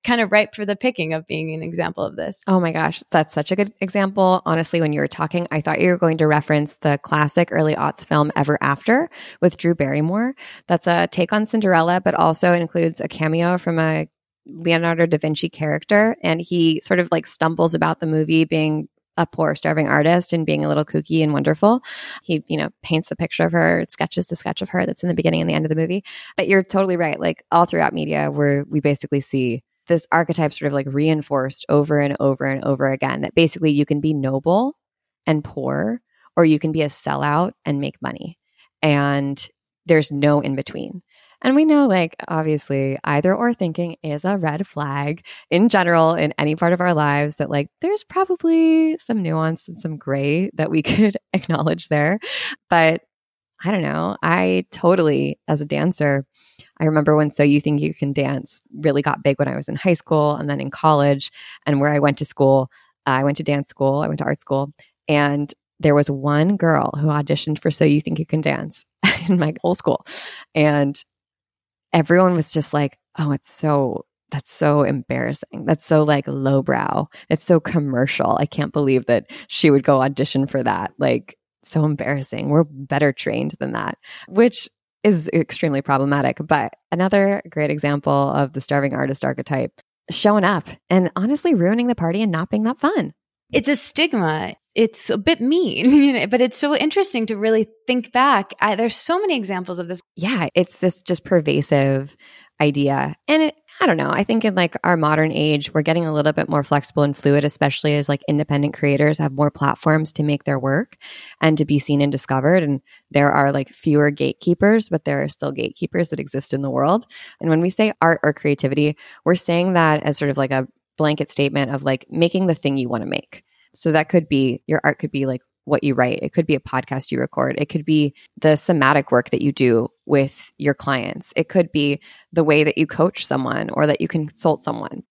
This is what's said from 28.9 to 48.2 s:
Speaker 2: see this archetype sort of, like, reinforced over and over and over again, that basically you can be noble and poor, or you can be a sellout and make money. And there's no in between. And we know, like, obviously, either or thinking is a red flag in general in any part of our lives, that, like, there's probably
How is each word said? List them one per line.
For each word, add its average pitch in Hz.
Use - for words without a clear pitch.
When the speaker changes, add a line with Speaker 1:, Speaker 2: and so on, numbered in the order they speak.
Speaker 2:
see 127
this 170
archetype 160
sort 147
of, 139
like, 139
reinforced 143
over 147
and 143
over 135
and 135
over 135
again, 135
that -
basically 160
you 143
can 147
be 156
noble 151
and 156
poor, 147
or 170
you 156
can 156
be 156
a 147
sellout 147
and 143
make 143
money. -
And 143
there's 156
no 147
in 135
between. -
And 262
we 311
know, 294
like, 180
obviously, 147
either 151
or 240
thinking 170
is 147
a 196
red 160
flag 147
in 202
general 170
in 156
any 151
part 170
of 180
our 180
lives, 147
that, 147
like, 143
there's 403
probably 330